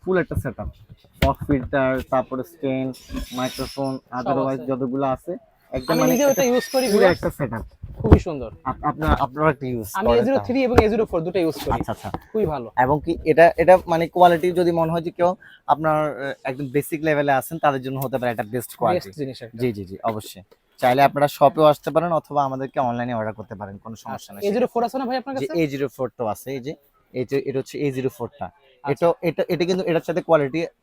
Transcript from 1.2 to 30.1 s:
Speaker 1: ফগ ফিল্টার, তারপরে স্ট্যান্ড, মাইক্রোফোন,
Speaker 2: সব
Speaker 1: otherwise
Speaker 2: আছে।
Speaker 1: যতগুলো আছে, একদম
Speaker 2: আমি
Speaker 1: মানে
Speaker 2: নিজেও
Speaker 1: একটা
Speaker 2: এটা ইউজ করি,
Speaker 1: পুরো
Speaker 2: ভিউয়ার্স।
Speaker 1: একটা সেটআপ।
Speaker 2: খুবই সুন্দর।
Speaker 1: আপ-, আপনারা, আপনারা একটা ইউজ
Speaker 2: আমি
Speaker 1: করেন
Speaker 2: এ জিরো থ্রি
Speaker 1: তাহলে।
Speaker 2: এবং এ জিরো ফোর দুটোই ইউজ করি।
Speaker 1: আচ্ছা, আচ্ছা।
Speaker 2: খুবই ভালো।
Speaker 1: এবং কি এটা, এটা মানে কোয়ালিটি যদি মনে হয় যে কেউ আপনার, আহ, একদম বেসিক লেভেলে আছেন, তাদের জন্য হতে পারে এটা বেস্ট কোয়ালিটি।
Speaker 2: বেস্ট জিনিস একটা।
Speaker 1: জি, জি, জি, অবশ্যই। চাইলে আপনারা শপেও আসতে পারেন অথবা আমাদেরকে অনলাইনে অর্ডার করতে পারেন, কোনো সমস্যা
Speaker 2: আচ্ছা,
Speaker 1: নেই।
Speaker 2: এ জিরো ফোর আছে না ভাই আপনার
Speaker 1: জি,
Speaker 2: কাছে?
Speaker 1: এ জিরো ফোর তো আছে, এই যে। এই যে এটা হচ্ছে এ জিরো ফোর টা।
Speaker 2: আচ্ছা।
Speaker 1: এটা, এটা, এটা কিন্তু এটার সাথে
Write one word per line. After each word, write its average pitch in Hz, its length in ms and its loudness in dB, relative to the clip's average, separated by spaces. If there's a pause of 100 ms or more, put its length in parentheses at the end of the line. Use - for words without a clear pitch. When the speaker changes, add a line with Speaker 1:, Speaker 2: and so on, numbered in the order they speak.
Speaker 1:
ফগ 135 160 4 (120)
ফিল্টার, 135 420 0 (220)
তারপরে 131 300 -2 (100)
স্ট্যান্ড, 131 380 -4 (480)
মাইক্রোফোন, 131 580 -6
Speaker 2:
সব 123 220 -12
Speaker 1:
otherwise 135 420 -2
Speaker 2:
আছে। 151 100 -10
Speaker 1:
যতগুলো 135 360 -2
আছে, 131 260 -4 (400)
একদম 131 200 -4
Speaker 2:
আমি 247 80 0
Speaker 1:
মানে 254 120 2
Speaker 2:
নিজেও 277 180 2
Speaker 1:
একটা 277 120 2
Speaker 2:
এটা 247 80 2
ইউজ 247 140 0 (100)
করি, 262 120 2
Speaker 1:
পুরো 202 120 2
Speaker 2:
ভিউয়ার্স। 185 200 4
Speaker 1:
একটা 170 200 -4
সেটআপ। 113 260 -6 (360)
Speaker 2:
খুবই 202 200 6
সুন্দর। 139 300 -8 (140)
Speaker 1:
আপ-, - 260 -6
আপনারা, 147 240 2 (100)
আপনারা 143 260 0
একটা 135 160 -4
ইউজ 117 280 -4
Speaker 2:
আমি 196 120 0
Speaker 1:
করেন 120 140 6
Speaker 2:
এ 214 60 2
জিরো 269 120 2
থ্রি 247 200 -2
Speaker 1:
তাহলে। 262 80 2
Speaker 2:
এবং 240 180 4
এ 220 80 2
জিরো 226 140 0
ফোর 175 200 -2
দুটোই 180 160 -2
ইউজ 160 220 -2
করি। - 100 -2
Speaker 1:
আচ্ছা, 113 180 -4
আচ্ছা। 104 160 -8 (220)
Speaker 2:
খুবই 214 160 0
ভালো। 135 220 -6 (160)
Speaker 1:
এবং 139 200 2
কি 165 80 -4 (120)
এটা, 160 220 8 (100)
এটা 170 180 8 (120)
মানে 170 220 0
কোয়ালিটি 175 440 6
যদি 175 200 2
মনে 165 200 0
হয় 170 140 -2
যে 175 120 -8
কেউ 175 120 4 (380)
আপনার, 151 300 2
আহ, 139 360 -4 (100)
একদম 135 300 -6
বেসিক 147 300 -2
লেভেলে 147 280 2
আছেন, 131 260 -2
তাদের 139 240 2
জন্য 131 220 -6
হতে 127 140 -4
পারে 120 120 0
এটা 113 140 -4
বেস্ট 110 360 -8
কোয়ালিটি। 113 280 0
Speaker 2:
বেস্ট 95 120 -16
জিনিস 131 220 -8
একটা। 113 200 -16
Speaker 1:
জি, 127 100 0
জি, 101 120 -8
জি, 92 200 -14
অবশ্যই। 107 380 -6 (380)
চাইলে 131 220 4
আপনারা 139 260 4
শপেও 147 360 4
আসতে 151 260 4
পারেন 156 220 0
অথবা 147 320 -2
আমাদেরকে 135 360 -6
অনলাইনে 123 340 -2
অর্ডার 110 200 -4
করতে 107 200 -14
পারেন, 98 240 -12
কোনো 220 180 -16
সমস্যা - 180 -14
Speaker 2:
আচ্ছা, - 180 -16
Speaker 1:
নেই। 202 160 -10
Speaker 2:
এ - 40 2
জিরো 240 200 2
ফোর 233 120 0
আছে 233 140 -6
না 277 80 -4
ভাই 254 100 -4
আপনার 262 180 -8
Speaker 1:
জি, 262 120 -4
Speaker 2:
কাছে? 180 160 -2
Speaker 1:
এ - 40 4
জিরো 139 220 -4
ফোর 127 200 -6 (100)
তো 123 80 -4
আছে, 104 300 -6
এই 127 100 -8
যে। 151 60 -8 (420)
এই 127 160 -2
যে 139 60 0 (100)
এটা 135 120 -2
হচ্ছে 131 200 -8
এ 143 140 0
জিরো 131 240 -2
ফোর 120 120 -8 (100)
টা। 95 80 -10
Speaker 2:
আচ্ছা। - 440 -14
Speaker 1:
এটা, 160 160 0 (220)
এটা, 165 200 -2
এটা 165 160 0
কিন্তু 185 200 0
এটার 160 240 0
সাথে 170 140 0